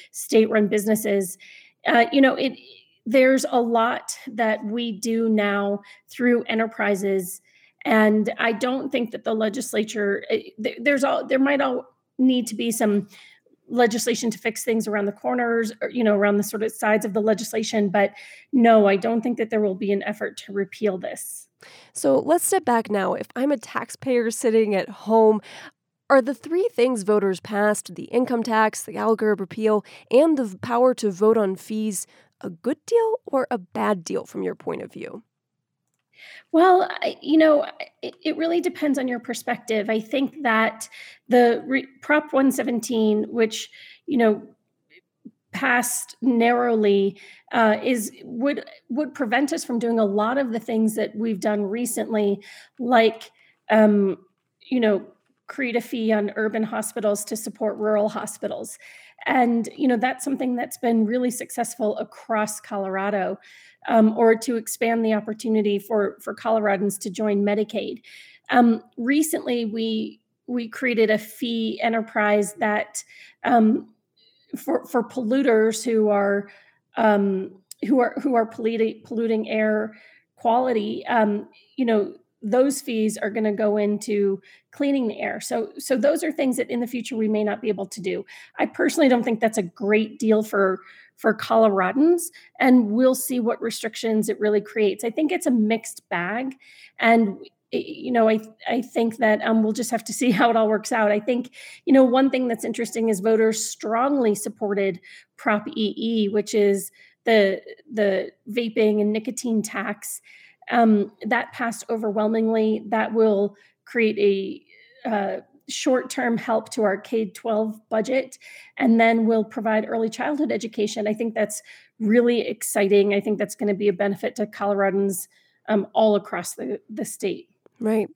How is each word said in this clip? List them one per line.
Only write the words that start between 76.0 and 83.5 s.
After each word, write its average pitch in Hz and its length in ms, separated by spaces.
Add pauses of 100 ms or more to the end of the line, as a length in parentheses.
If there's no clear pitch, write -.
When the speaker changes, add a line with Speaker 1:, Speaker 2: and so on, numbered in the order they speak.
Speaker 1:
are, 202 420 (460)
um, 202 560 (340)
who 254 140
are, 240 220
who 269 120
are 226 140
polluti-, 226 560
polluting 220 440
air 214 460 (420)
quality, 233 720
um, 214 420 (280)
you 262 80
know, 214 300 (300)
those 254 360
fees 220 360
are 214 140
gonna 214 220